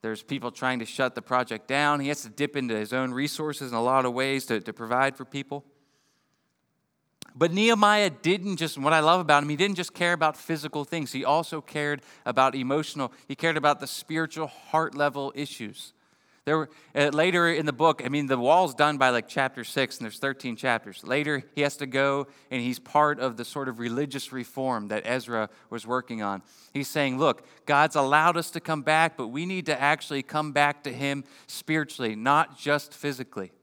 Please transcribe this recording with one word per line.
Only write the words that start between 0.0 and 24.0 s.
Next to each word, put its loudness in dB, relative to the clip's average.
There's -6
people -6
trying -2
to -6
shut -2
the -8
project -2
down. 2
He -4
has -4
to -14
dip -4
into -2
his -4
own -2
resources -6
in -2
a 2
lot 4
of 0
ways -2
to, -2
to -10
provide -2
for -12
people. -10
But 2
Nehemiah 4
didn't -2
just, -4
what 2
I 6
love 6
about 6
him, -4
he -2
didn't 0
just -6
care 0
about 2
physical -6
things. -6
He -4
also 0
cared -4
about 4
emotional, -2
he -10
cared 0
about 2
the -10
spiritual -6
heart -2
level -2
issues. -10
There 2
were, -2
uh, 4
later 4
in 0
the 0
book, 4
I -2
mean, 0
the 2
wall's 4
done 2
by, 6
like, 0
chapter -2
six, -2
and -10
there's -10
thirteen -6
chapters. -2
Later, -2
he -2
has -2
to -6
go, 0
and -4
he's -4
part 2
of -2
the -8
sort -6
of -8
religious -4